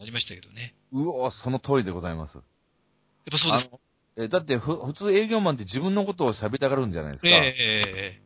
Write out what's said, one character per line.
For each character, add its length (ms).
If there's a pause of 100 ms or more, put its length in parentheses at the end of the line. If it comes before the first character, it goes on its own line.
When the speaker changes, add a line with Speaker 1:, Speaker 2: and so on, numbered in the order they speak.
Speaker 1:
り 60
ま 80
し 60
た 100
け 60
ど 80
ね。 260 (160)
Speaker 2:
う 180
お 180
ー、 20
そ 200
の 100
通 180
り 60
で 80
ご 100
ざ 100
い 40
ま 120
す。 120
Speaker 1:
や 40
っ 20 (880)
ぱ 60
そ 120
う 40
で 60
す。 120
Speaker 2:
あ 0 (460)
の、 80
え、 20
だ 120
っ 40
て 140
ふ-、 180 (100)
普 80
通 200
営 140
業 120
マ 120
ン 40
っ 20
て 60
自 160
分 160
の 100
こ 80
と 120
を 80
喋 200
り 60
た 80
が 80
る 120
ん 40
じ 80
ゃ 40
な 60
い 40
で 60
す 20
か。 80
Speaker 1:
え 20
え、 60
え 20
え、 60
え 720
え。 60